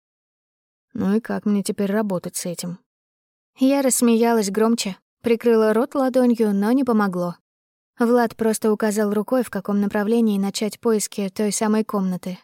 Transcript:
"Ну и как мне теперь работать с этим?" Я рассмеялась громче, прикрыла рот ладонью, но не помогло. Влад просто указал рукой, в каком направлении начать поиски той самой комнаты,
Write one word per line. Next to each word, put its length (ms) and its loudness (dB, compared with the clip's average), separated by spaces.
"Ну 240 -2
и 60 0
как 240 -6
мне 180 0
теперь 260 -4
работать 460 -4
с 100 -8
этим?" 340 -8
Я 240 2
рассмеялась 680 2
громче, 460 0
прикрыла 520 2
рот 220 0
ладонью, 580 2
но 200 0
не 100 2
помогло. 540 -2
Влад 380 2
просто 340 0
указал 440 0
рукой, 300 0
в 60 -16
каком 300 -4
направлении 580 0
начать 400 -4
поиски 520 -2
той 240 -2
самой 320 0
комнаты, 580 -4